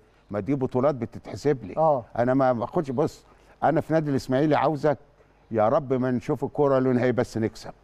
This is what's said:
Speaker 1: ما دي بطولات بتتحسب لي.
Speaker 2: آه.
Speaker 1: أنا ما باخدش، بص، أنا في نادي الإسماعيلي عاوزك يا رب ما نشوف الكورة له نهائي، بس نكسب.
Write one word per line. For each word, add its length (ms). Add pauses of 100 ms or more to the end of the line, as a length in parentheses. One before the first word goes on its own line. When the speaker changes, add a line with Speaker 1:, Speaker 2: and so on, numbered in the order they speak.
(300)
Speaker 1:
ما 100
دي 140
بطولات 400
بتتحسب 720
لي. 120
Speaker 2:
آه. 280 (140)
Speaker 1:
أنا 160
ما 180
باخدش، 380
بص، 340 (380)
أنا 180
في 120
نادي 180
الإسماعيلي 460
عاوزك 420 (520)
يا 180
رب 240
ما 180
نشوف 340
الكورة 340
له 140
نهائي، 200
بس 260
نكسب. 340 (120)